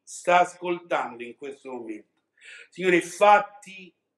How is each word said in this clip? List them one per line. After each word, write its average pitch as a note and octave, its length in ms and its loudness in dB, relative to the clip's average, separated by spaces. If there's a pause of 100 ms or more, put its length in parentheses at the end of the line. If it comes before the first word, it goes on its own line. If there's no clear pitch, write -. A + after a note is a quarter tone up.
sta - 380 0
ascoltando E3 840 -4
in A#2+ 140 -16
questo C3+ 340 -16
momento. A2+ 460 -14 (540)
Signore, F3 320 0
fatti F#3+ 920 0 (240)